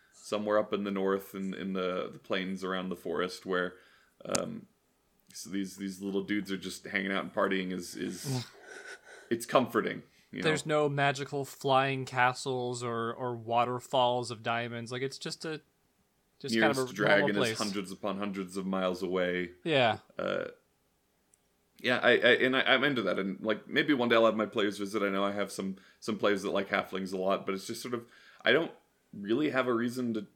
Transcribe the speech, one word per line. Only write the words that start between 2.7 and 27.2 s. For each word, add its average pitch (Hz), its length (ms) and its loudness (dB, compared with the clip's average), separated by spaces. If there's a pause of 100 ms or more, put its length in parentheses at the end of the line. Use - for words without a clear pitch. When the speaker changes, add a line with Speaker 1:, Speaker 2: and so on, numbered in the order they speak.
Speaker 1:
the 87 80 -6
forest 87 500 -4
where, 90 280 0 (500)
um, - 420 -2 (680)
so - 180 -14
these, 95 260 -4
these 95 260 -8
little 98 220 -2
dudes 98 260 -4
are 95 60 -4
just 90 320 -10
hanging 98 240 -2
out 92 100 -2
and 90 100 -10
partying 95 380 0
is, 90 240 -8
is 117 500 -6 (460)
Speaker 2:
<laughs> - 400 -14
Speaker 1:
it's 117 160 -2
comforting. 117 560 0 (300)
You 101 100 -6
Speaker 2:
There's 156 240 0
Speaker 1:
know? 151 220 2
Speaker 2:
no - 0 -
magical 139 560 -2
flying 135 600 2
castles 127 760 0
or, 117 300 -2
or 123 240 -6
waterfalls 120 960 2
of 113 100 -12
diamonds. 117 480 -4
Like, 127 120 -6
it's 135 160 -6
just - 260 -10
a, 156 160 -8 (800)
just 117 180 0
kind 110 140 6
of 135 40 0
a 135 40 2
Speaker 1:
Nearest 127 160 -2
dragon 104 300 6
Speaker 2:
normal 104 160 2
place. 113 100 2
Speaker 1:
is 110 60 -6
hundreds 98 340 -4
upon 98 260 -6
hundreds 98 380 -4
of 95 100 -4
miles 92 380 0
away. 90 460 0 (120)
Speaker 2:
Yeah. 127 360 4 (200)
Speaker 1:
Uh, 50 280 -2 (1300)
yeah, 120 220 0
I, 120 80 8
I, 117 200 8 (120)
and 131 140 4
I, 127 60 4
I'm 123 200 4
into 135 200 2
that. 95 180 0
And, 95 200 -4
like, 107 280 -2
maybe 131 260 2
one 120 140 2
day 117 80 6
I'll 113 100 8
have 107 80 6
my 107 120 0
players 101 320 0
visit. 101 220 -2
I 101 100 2
know 95 140 0
I 101 60 2
have 101 220 -4
some, 95 240 -6 (240)
some 107 160 -4
players 101 260 2
that 98 80 -2
like 98 200 0
halflings 95 420 -2
a 95 40 -4
lot, 92 300 0